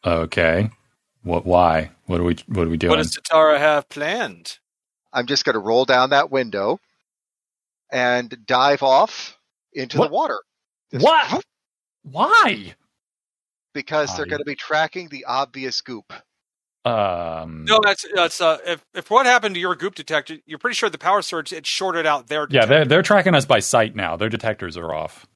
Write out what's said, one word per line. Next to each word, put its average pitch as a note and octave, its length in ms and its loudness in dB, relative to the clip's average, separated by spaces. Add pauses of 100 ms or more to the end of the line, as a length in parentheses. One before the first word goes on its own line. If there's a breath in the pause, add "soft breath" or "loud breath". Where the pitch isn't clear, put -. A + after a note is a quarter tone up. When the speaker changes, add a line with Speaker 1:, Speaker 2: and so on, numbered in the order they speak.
Speaker 1:
Okay. E2+ 680 0 (500)
What? E2+ 240 -2
Why? E2+ 460 4 (160)
What F2+ 120 -2
are F2 40 0
we, F2 140 0 (100)
what F2 180 0
are E2 60 -2
we E2 60 -2
doing? E2+ 120 0
Speaker 2:
What E2 80 2
does D#2+ 180 -4
Tatara D#3 440 2
have D3+ 280 2
planned? D3 720 -8 (560)
Speaker 3:
I'm B2 140 -4
just C#3 180 -2
gonna A2+ 140 0
roll A2+ 260 2
down C3 260 2
that C#3 200 2
window A#2 480 -2 (1120)
and B2 540 -2
dive C3+ 380 2
off C#3 540 2 (360)
into B2+ 240 -6
Speaker 1:
What? D#3+ 120 2
Speaker 3:
the D3 40 -8
water. G#3 260 -2 (520)
Just C3+ 140 -2
Speaker 1:
What? D4+ 260 4
Speaker 3:
whoop. E4+ 120 -4 (600)
Speaker 1:
Why? F#3 680 2 (1000)
Speaker 3:
Because D3 420 -4
they're D3 100 -6
Speaker 1:
I - 40 -16
Speaker 3:
gonna D3 140 -6
be C#3+ 120 -8
tracking D#3+ 540 -4
the C#3 160 -16
obvious C3 560 -4
goop. A#2 300 -16 (720)
Speaker 1:
Um, E2 840 -4
Speaker 2:
No, A3 160 4
that's, G3 300 -2
that's, F3 280 0
uh, D#3+ 240 2
if, E3+ 180 -6 (120)
if - 160 -12
what B3+ 160 4
happened A3+ 280 2
to F3 60 -6
your F3+ 140 -2
goop F#3+ 200 -8
detector, D#3 500 -6
you're D#3 120 -14
pretty A#3+ 160 -6
sure G#3+ 160 -2
the D#3 80 -10
power F#3+ 240 0
surge, E3 320 -8
it D#3 140 -10
shorted E3+ 400 -2
out C#3+ 200 0
their D3+ 140 -4
Speaker 1:
Yeah, C#3 200 2
Speaker 2:
detector. A2 80 4
Speaker 1:
they're, D3+ 160 6
they're D3+ 180 4
tracking F#3 320 4
us C3+ 100 2
by A2 140 4
sight A2 360 0
now. F2 220 -4
Their G#2+ 120 -2
detectors G#2 480 -6
are E2 160 -8
off. D#2 420 -10